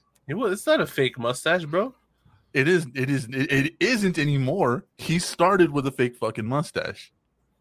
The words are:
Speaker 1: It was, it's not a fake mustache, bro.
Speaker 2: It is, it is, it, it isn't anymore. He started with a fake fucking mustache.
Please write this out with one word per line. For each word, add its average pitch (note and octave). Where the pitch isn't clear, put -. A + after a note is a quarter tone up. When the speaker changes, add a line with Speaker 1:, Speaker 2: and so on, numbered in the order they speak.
Speaker 1:
It C#3
was, G#3
it's G#3
not D#4
a D#3
fake B2+
mustache, D#3+
bro. F#3+
Speaker 2:
It C#3
is, E3
it C3
is, C3
it, C3+
it C#3
isn't G3+
anymore. C#3+
He E3
started F3
with C#3+
a C#3
fake B2
fucking A2
mustache. A2+